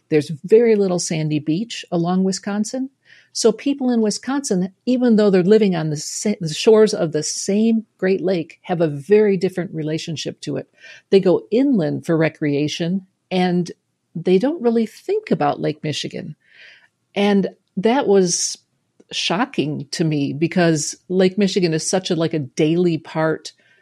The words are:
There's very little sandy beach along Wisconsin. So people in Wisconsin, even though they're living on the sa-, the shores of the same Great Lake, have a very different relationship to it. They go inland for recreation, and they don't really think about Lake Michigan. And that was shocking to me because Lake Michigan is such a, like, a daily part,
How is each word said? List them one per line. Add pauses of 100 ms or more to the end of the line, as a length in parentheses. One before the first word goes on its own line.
There's (160)
very
little
sandy
beach
along
Wisconsin. (420)
So
people
in
Wisconsin, (140)
even
though
they're
living
on
the
sa-,
the
shores
of
the
same (140)
Great
Lake,
have
a
very
different
relationship
to
it. (380)
They
go
inland
for
recreation, (260)
and (420)
they
don't
really
think
about
Lake
Michigan. (800)
And (280)
that
was (540)
shocking
to
me
because (120)
Lake
Michigan
is
such
a,
like,
a
daily
part, (300)